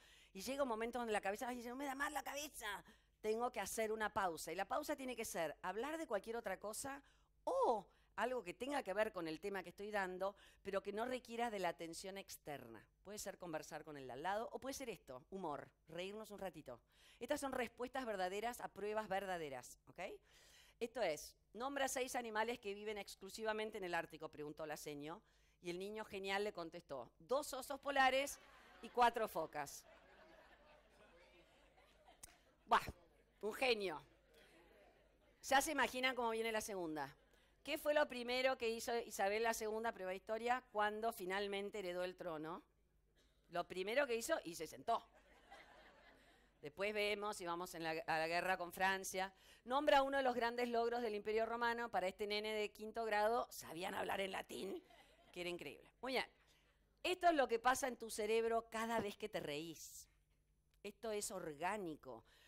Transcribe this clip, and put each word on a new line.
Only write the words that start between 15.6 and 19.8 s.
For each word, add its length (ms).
reírnos 440
un 80
ratito. 420
Estas 200
son 120
respuestas 520
verdaderas 560
a 80
pruebas 380
verdaderas, 800